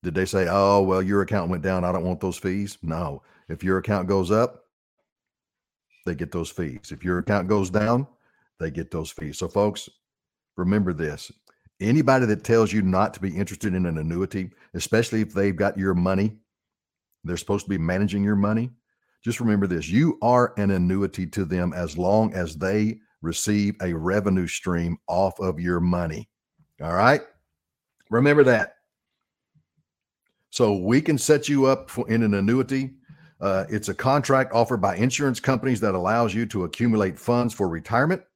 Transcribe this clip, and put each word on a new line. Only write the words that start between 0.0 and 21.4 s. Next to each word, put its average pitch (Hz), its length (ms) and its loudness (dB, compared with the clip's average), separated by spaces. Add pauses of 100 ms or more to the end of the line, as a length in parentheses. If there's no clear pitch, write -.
Did 85 140 -4
they 92 100 2
say, 92 240 0
"Oh, 101 320 6
well, 95 200 2
your 98 200 0
account 92 280 -2
went 87 140 -2
down, 92 220 0
I 90 80 0
don't 87 100 -2
want 90 160 -4
those 92 180 -4
fees"? 101 440 -6
No. 80 420 -6 (240)
If - 160 -10
your 95 140 2
account 92 320 -2
goes 95 220 2
up, 113 340 0 (1400)
they 90 80 -4
get 78 180 -8
those 85 180 -6
fees. 76 420 -10
If 80 140 -12
your 90 140 0
account 92 280 -2
goes 98 220 0
down, 113 360 0 (540)
they 82 100 -4
get 80 220 -10
those 78 200 -8
fees. 73 260 -12
So, 90 100 -6
folks, 101 400 -2 (680)
remember 92 340 0
this. 76 400 -8 (480)
Anybody 127 460 2
that 107 180 0
tells 113 300 4
you 107 80 2
not 92 320 2
to - 80 -14
be 95 140 -6
interested 95 380 -4
in 92 120 0
an 82 120 -2
annuity, 92 540 -4 (220)
especially 113 480 0
if - 120 -4
they've 98 220 0
got 98 220 0
your 95 160 0
money, 95 440 0 (840)
they're 85 140 -6
supposed 101 280 -4
to - 40 -14
be 98 80 -2
managing 92 480 0
your 104 100 2
money, 110 360 -2 (520)
just 117 160 -4
remember 104 280 2
this. 82 200 -4
You 131 340 2
are 123 360 4
an 101 140 2
annuity 92 560 0
to 95 180 -4